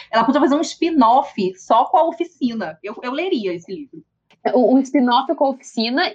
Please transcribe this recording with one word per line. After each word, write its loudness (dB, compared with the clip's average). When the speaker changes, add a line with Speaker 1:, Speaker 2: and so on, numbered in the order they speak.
Speaker 1:
ela 0
podia 2
fazer 2
um 0
spin-off 0
só 2
com 0
a 4
oficina. -6
Eu, -12
eu -6
leria -2
esse -12
livro. -14
Speaker 2:
Um, 4
um 6
spin-off 0
com 0
a 2
oficina, -4